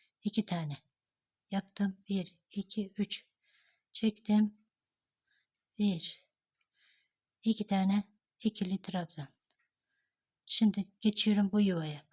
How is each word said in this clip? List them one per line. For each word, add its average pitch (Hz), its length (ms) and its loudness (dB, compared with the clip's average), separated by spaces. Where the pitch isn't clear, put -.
İki 208 220 -2
tane 160 320 -6
yaptım. 196 460 -2
Bir, 190 260 -4
iki, 196 460 -6
üç. - 280 -4
Çektim. 214 680 2
Bir, 196 480 -2
iki 214 240 0
tane 196 360 2
ikili 190 420 -2
trabzan. 170 460 -8
Şimdi 202 400 2
geçiyorum 208 500 2
bu 208 100 2
yuvaya. 160 520 -2